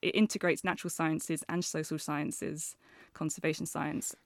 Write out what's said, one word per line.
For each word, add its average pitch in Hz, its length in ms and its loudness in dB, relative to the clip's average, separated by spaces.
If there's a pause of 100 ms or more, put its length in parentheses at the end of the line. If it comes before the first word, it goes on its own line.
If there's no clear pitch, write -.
it - 120 2
integrates 202 500 4
natural 180 260 0
sciences 160 580 0
and 170 160 0
social 156 340 -2
sciences, - 760 -4 (400)
conservation 160 520 -2
science, - 480 -4 (120)